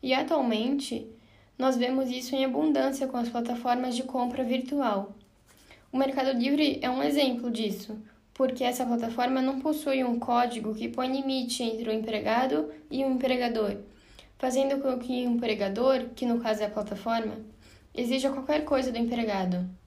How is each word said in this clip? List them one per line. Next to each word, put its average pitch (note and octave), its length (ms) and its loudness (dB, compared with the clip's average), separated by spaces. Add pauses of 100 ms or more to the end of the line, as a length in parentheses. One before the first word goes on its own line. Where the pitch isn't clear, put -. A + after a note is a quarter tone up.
E B3+ 100 2
atualmente, C4 960 0 (480)
nós B3+ 180 2
vemos B3+ 340 0
isso B3+ 260 -4
em C4+ 80 2
abundância C4+ 640 2
com B3+ 80 -4
as A#3 140 -2
plataformas B3 680 -2
de C4 60 -2
compra B3 420 -2
virtual. A#3+ 720 -2 (760)
O B3+ 60 -4
Mercado C4 420 2
Livre C#4+ 440 4
é B3+ 80 0
um C4 120 0
exemplo B3+ 480 2
disso, G#3+ 480 -4 (360)
porque C4 300 0
essa B3 200 0
plataforma A#3+ 560 0
não C4+ 200 0
possui C#4 440 0
um A#3+ 140 0
código A#3+ 560 0
que A3+ 140 -4
põe B3+ 220 -2
limite C4+ 520 -2
entre A3+ 260 -2
o A3 40 0
empregado A3 800 0 (200)
e C4+ 140 -2
o C4+ 60 2
empregador, A#3+ 680 0 (580)
fazendo C4+ 460 2
com B3+ 160 0
que B3 260 -2
o A#3+ 60 2
empregador, A#3 880 2
que B3 100 -2
no A#3 140 2
caso G#3+ 220 0
é G#3 40 0
a G#3 40 -2
plataforma, A3 680 -2 (560)
exija C4 380 0
qualquer D4+ 320 0
coisa C4 260 2
do A3+ 80 -4
empregado. G3+ 640 0 (220)